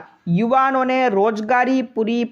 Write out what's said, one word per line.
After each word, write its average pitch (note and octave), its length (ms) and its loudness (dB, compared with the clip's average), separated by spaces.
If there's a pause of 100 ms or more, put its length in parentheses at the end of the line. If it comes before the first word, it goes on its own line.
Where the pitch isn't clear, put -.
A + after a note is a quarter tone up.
(380)
યુવાનોને C4 600 0 (180)
રોજગારી A#3 680 0 (120)
પૂરી A#3 380 -2